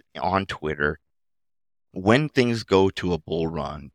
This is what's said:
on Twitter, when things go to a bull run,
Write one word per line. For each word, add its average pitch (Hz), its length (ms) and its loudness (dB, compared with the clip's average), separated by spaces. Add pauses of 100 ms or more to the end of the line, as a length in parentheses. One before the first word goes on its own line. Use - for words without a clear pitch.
(180)
on 92 280 -2
Twitter, 76 540 -4 (920)
when 117 380 2
things 120 340 0
go 95 280 4
to 90 200 -4
a 85 60 0
bull 82 300 -2
run, 73 480 -8